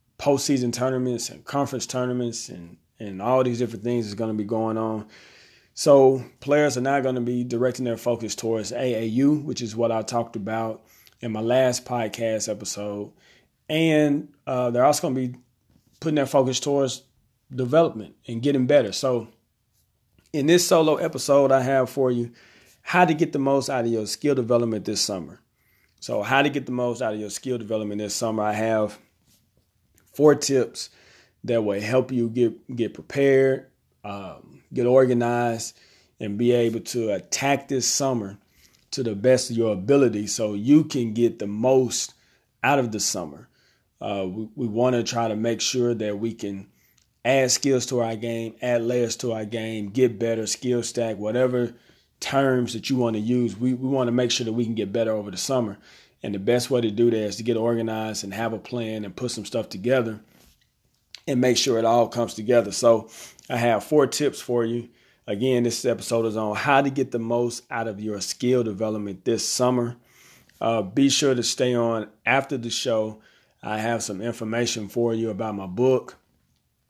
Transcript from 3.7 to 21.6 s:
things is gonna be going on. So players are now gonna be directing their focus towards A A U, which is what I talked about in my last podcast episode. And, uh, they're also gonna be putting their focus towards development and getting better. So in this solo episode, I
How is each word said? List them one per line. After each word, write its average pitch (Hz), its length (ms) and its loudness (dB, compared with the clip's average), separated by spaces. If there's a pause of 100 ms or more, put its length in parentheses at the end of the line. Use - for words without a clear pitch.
things 120 240 -2
is 101 60 -10
gonna 110 220 -4
be 107 100 -4
going 110 320 -2
on. 110 280 -4 (680)
So 135 500 8 (160)
players 143 380 2
are 123 40 -2
now 135 200 2
gonna 127 180 0
be 123 240 -2
directing 123 400 -2
their 117 140 -2
focus 113 360 -4
towards 113 380 -4
A 120 320 -2
A - 20 -4
U, 135 280 4
which 147 280 -4
is 107 140 -8
what 117 160 2
I 110 120 0
talked 117 340 -4
about 110 480 -6 (340)
in 113 140 -6
my 110 80 -4
last 123 420 2
podcast 113 640 -4
episode. 104 640 -8 (560)
And, 156 600 2 (180)
uh, 127 220 0
they're 120 160 4
also 143 160 4
gonna 135 140 -2
be 127 200 -4 (640)
putting 160 160 -2
their 139 120 2
focus 131 340 2
towards 139 420 0 (500)
development 127 640 2 (100)
and 117 160 -6
getting 135 260 2
better. 127 260 4
So 123 340 -2 (1040)
in 143 140 0
this 175 200 6
solo 156 300 4
episode, 139 560 4
I 135 100 6